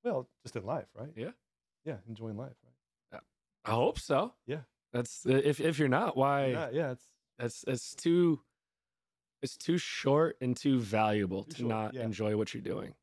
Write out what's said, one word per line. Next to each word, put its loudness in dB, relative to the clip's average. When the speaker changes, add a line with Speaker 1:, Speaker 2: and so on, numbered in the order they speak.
Speaker 1:
Well, -2
just -14
in -6
life, -6
right? -12
Speaker 2:
Yeah. -8
Speaker 1:
Yeah, -8
enjoying -10
life, -12
right? -20
Speaker 2:
Yeah. -14
I 0
hope 2
so. 0
Speaker 1:
Yeah. -6
Speaker 2:
That's, -4
if, 4
if 0
you're 4
not, 2
why? 4
Speaker 1:
You're 0
not, -4
yeah, 0
it's -12
Speaker 2:
That's, -6
it's -4
too, 4
it's -8
too 0
short 0
and 0
too 2
valuable 2
Speaker 1:
Too -16
Speaker 2:
to -14
Speaker 1:
short, -2
Speaker 2:
not -2
Speaker 1:
yeah. -6
Speaker 2:
enjoy -2
what -2
you're -8
doing. -6